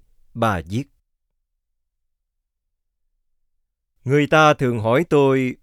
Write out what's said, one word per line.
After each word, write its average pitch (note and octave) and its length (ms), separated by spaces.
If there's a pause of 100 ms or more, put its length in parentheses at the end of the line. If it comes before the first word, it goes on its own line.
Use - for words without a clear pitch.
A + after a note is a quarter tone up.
(340)
bà A2+ 320
viết: G#2+ 180 (3250)
"Người C#3 220
ta D#3 280
thường A#2+ 260
hỏi A#2+ 240
tôi, C3+ 580